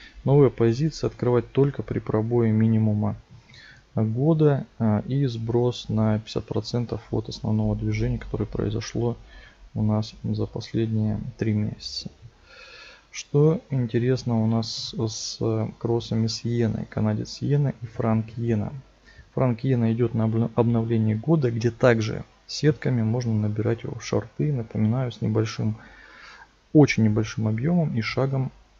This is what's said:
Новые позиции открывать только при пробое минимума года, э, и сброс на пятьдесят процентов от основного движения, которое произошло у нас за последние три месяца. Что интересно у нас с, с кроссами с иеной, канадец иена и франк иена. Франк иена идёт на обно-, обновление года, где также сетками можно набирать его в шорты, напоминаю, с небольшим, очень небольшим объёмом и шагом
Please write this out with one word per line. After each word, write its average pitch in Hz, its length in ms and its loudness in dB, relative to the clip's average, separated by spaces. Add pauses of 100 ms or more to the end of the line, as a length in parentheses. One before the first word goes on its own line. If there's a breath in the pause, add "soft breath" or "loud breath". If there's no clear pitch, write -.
(240 loud breath)
Новые 135 260 6
позиции 120 560 0
открывать 117 460 0
только 139 300 2
при - 180 -4
пробое 113 500 2
минимума 110 680 2 (760 loud breath)
года, 139 720 2 (120)
э, 107 280 2
и 139 200 0
сброс 117 600 -2
на 110 300 2
пятьдесят 110 280 -6
процентов 113 540 -4 (120)
от 113 160 -4
основного 110 480 -2
движения, 110 420 -2
которое 107 280 -4
произошло 113 680 -4 (580 loud breath)
у 110 80 -2
нас 107 320 0 (100)
за 110 220 -2
последние 107 720 -2 (180)
три 110 140 0
месяца. - 580 -6 (1040 loud breath)
Что 156 480 2 (100)
интересно 120 720 0
у 110 40 2
нас 113 500 -2
с, 113 120 -2
с 110 600 -4 (100)
кроссами 117 480 -2
с 113 180 -6
иеной, 117 420 0
канадец 107 560 -4
иена 139 380 0
и 113 60 -10
франк 110 400 -2 (100)
иена. 117 360 -2 (640 loud breath)
Франк 127 300 0
иена 120 280 2
идёт 117 220 0
на 110 100 2
обно-, 113 300 2
обновление 113 640 2
года, 139 340 2
где 117 200 0
также 113 540 2 (220)
сетками 139 560 0
можно 117 300 0
набирать 107 500 0
его - 160 -8
в - 60 -14
шорты, 143 480 -2
напоминаю, 117 580 0
с - 120 -10
небольшим, 110 540 -2 (1000 loud breath)
очень 113 300 6
небольшим 107 440 0
объёмом 147 480 0
и 110 60 -2
шагом 135 500 -2 (280)